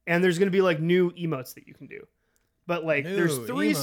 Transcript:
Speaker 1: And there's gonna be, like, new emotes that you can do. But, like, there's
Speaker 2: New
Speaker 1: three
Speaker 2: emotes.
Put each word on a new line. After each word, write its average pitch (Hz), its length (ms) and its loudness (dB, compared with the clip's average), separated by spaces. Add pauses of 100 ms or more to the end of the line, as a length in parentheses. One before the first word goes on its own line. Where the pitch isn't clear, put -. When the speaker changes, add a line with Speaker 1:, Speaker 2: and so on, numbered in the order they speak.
Speaker 1:
And 175 180 0
there's 175 140 2
gonna 196 120 2
be, 190 120 2
like, 170 180 2
new 175 320 4
emotes 165 420 -8
that 147 140 -20
you - 60 -20
can 143 120 -20
do. - 200 -18 (600)
But, 170 180 -4
like, 147 200 0
there's 170 340 0
Speaker 2:
New 117 80 -8
Speaker 1:
three - 260 0
Speaker 2:
emotes. - 100 0